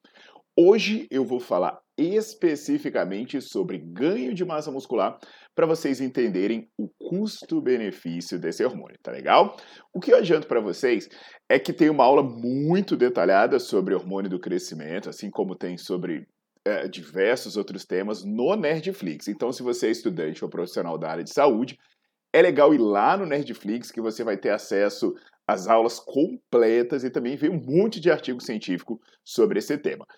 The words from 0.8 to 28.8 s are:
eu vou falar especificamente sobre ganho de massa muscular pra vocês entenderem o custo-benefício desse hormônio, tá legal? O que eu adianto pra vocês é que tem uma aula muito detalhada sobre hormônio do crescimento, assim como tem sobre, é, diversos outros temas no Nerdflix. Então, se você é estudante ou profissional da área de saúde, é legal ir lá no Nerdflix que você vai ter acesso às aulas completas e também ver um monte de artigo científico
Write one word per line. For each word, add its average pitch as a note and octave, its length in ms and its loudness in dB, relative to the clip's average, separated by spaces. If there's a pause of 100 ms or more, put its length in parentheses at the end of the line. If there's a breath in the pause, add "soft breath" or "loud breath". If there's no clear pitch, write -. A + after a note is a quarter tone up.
eu C3 140 0
vou A#2+ 140 -2
falar F#2 400 -2 (180)
especificamente C#3+ 1400 -2
sobre F#2+ 380 -4
ganho D#3 560 -2
de F3+ 100 -4
massa D#3 260 -6
muscular A#2 480 -2 (360 loud breath)
pra E3 120 4
vocês D3+ 340 0
entenderem A2+ 680 0 (100)
o - 100 -6 (100)
custo-benefício B2 1400 -4
desse E2+ 260 -4
hormônio, - 380 -6
tá A1+ 100 -14
legal? - 440 4 (380 loud breath)
O F3+ 60 -8
que - 100 -4
eu A#4+ 60 10
adianto F3 300 2
pra A#2+ 140 0
vocês B2 480 0 (400 loud breath)
é A#2 100 6
que - 140 -4
tem D#3 180 4
uma C#3+ 140 4
aula C#3 180 8
muito C#3 760 -2
detalhada A#2+ 600 4
sobre F#2+ 360 -2
hormônio F#2 360 -4
do F2+ 100 -6
crescimento, E2+ 720 -8
assim G2+ 200 -12
como F#2 240 -4
tem F2+ 220 -8
sobre, F2 500 -6 (380)
é, G2+ 240 -4
diversos F#2+ 680 -2
outros F#2+ 280 -6
temas F#2+ 400 -4
no A#2+ 320 0
Nerdflix. D#3 720 -4
Então, A#2 240 -4
se B2 100 -12
você A#2+ 260 -2
é - 20 2
estudante E2+ 520 -6
ou E2+ 80 -6
profissional E2+ 480 -6
da D#2+ 120 -6
área E2 140 -6
de - 80 -14
saúde, C3 460 2 (540)
é D#3 80 6
legal D3+ 340 6
ir C#3 40 6
lá A2 400 4
no G3 80 -6
Nerdflix A#2+ 640 -6
que - 100 -10
você A2+ 240 -4
vai G#2 140 -2
ter A#2+ 120 -2
acesso G#2 640 0 (320 loud breath)
às F#2+ 200 -2
aulas A2+ 320 4
completas B2 1040 2
e B2+ 80 -4
também B2 260 -4
ver D3 140 0
um E3+ 100 -2
monte E3+ 400 0
de D#3+ 120 4
artigo B2 280 -4
científico G#2+ 600 -6 (240 soft breath)